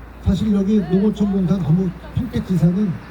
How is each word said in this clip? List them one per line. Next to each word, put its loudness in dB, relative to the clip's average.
사실 2
여기 2
농어촌 0
공사 0
아무, 2
평택지사는 0